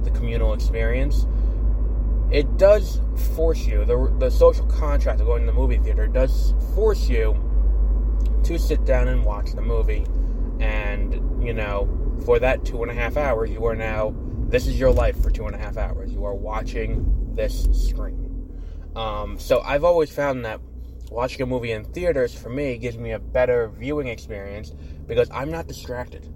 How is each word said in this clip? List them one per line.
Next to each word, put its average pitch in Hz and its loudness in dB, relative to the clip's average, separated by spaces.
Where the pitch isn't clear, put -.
the 113 0
communal 113 2
experience, 113 2
it 143 2
does 202 4
force 160 2
you, 113 2
the, 120 2
the - 2
social 254 6
contract - 2
of - 2
going 120 2
to 113 2
the 113 2
movie 123 2
theater 110 2
does 127 4
force 208 4
you 113 2
to 170 2
sit - 2
down 127 4
and 127 2
watch 120 -2
the - -4
movie. 110 0
And, 107 -2
you 113 0
know, 101 -2
for 120 4
that 127 0
two - -4
and 117 -4
a 117 -6
half 117 -2
hours, 113 0
you 110 -4
are 113 0
now, 110 -2
this - 0
is 127 0
your 127 6
life 120 2
for - 4
two 110 -2
and 104 -6
a 107 -8
half 104 -8
hours. - -4
You 104 -6
are 101 -6
watching 110 -2
this - 0
screen. - -2
Um, 104 -6
so 127 2
I've 143 0
always 170 4
found 135 -4
that 110 -8
watching 120 -6
a 127 -2
movie 120 -4
in 107 -6
theaters, 151 -2
for - -14
me, 131 -6
gives 117 -6
me 113 -8
a 107 -6
better 120 0
viewing 131 -6
experience 104 -12
because 120 0
I'm 139 -8
not 165 -8
distracted. - -12